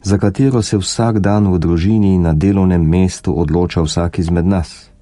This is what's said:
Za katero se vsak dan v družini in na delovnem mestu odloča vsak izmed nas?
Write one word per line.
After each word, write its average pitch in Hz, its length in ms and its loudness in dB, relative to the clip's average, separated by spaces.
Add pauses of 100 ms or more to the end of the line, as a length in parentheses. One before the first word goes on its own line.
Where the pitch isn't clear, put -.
Za 98 140 0
katero 120 440 0
se 107 160 -2
vsak 110 420 -2
dan 101 340 2
v 90 60 0
družini 95 560 2
in 90 60 2
na 82 120 2
delovnem 92 560 2
mestu 90 500 0
odloča 82 420 0
vsak 85 380 -2
izmed 85 260 -2
nas? 92 440 -4 (120)